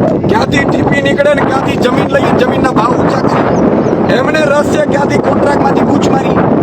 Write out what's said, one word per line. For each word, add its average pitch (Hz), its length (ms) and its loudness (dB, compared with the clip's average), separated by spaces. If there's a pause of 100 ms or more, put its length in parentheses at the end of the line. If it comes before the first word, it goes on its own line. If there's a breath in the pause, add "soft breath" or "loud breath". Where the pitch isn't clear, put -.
(280)
ક્યાંથી - 300 0
ટીપી - 440 0
નીકળે 277 320 2
ને 277 80 -2
ક્યાંથી - 340 -2
જમીન 254 320 0
લઈને - 300 0
જમીનના 254 320 0
ભાવ - 220 0
ઊંચા - 280 0
કરે, - 960 0
એમણે 294 240 0
રસ 294 260 0
છે 302 200 0
ક્યાંથી 285 320 0
કોન્ટ્રાક્ટમાંથી 269 640 0
કૂચ - 280 0
મારી, 269 220 0 (320)